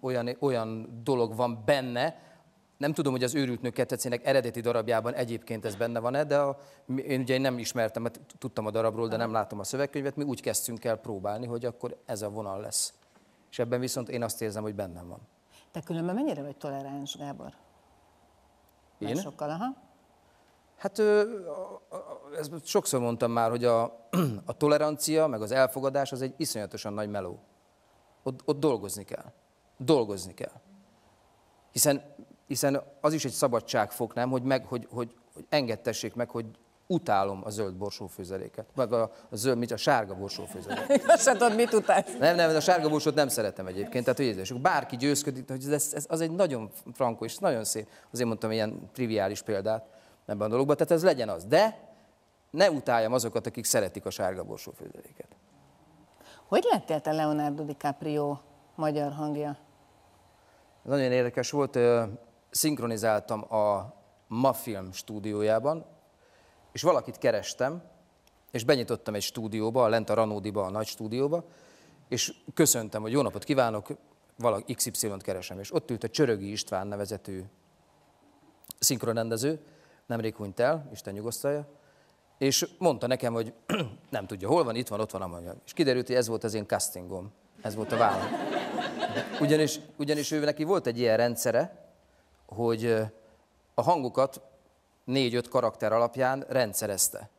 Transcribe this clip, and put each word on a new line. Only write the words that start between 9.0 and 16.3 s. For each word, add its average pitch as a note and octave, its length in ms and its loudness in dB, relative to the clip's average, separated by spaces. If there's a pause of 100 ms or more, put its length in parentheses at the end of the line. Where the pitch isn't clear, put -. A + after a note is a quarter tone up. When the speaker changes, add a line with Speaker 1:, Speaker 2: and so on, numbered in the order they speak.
Speaker 1:
de A2 80 -2
nem A2+ 120 0
Speaker 2:
Aha. A2+ 100 0
Speaker 1:
láttam G#2 200 -4
a F#2+ 60 -8
szövegkönyvet, C#3 520 -4
mi D3+ 80 -4
úgy C#3+ 180 -4
kezdtünk A#2 420 -4
el A2+ 120 0
próbálni, G#2 500 -6
hogy A#2 180 -6
akkor A#2+ 320 -6 (100)
ez G#2+ 160 -6
a G#2+ 80 -4
vonal G#2 300 -6
lesz. - 340 -4 (560)
És - 80 -14
ebben B2 220 0
viszont B2+ 280 -4
én A#2+ 140 -4
azt A2+ 200 -4
érzem, G#2+ 200 -4
hogy G#2+ 120 -4
bennem F2 340 -8
van. - 120 -16 (500)
Speaker 2:
Te E3+ 100 -10
különben E3+ 340 -4
mennyire A3+ 280 -4